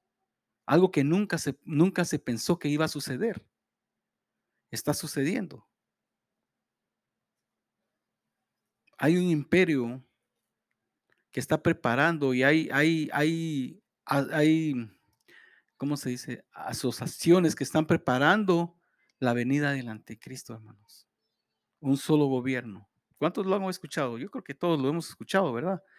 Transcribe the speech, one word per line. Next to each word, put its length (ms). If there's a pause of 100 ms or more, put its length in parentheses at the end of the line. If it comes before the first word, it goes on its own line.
(680)
Algo 240
que 120
nunca 360
se, 240
nunca 420
se 140
pensó 400
que 100
iba 160
a 20
suceder. 560 (1300)
Está 240
sucediendo. 760 (3250)
Hay 180
un 60
imperio 840 (1300)
que 60
está 240
preparando 680
y 100
hay, 300
hay, 400
hay, 680 (220)
ha-, 300
hay, 580 (880)
¿cómo 180
se 140
dice? 420
Asociaciones 1040
que 80
están 240
preparando 920 (400)
la 140
venida 400
del 160
anticristo, 680
hermanos. 540 (720)
Un 160
solo 300
gobierno. 640 (280)
¿Cuántos 280
lo 100
han 80
escuchado? 540
Yo 120
creo 140
que 100
todos 240
lo 120
hemos 180
escuchado, 460
¿verdad? 280 (180)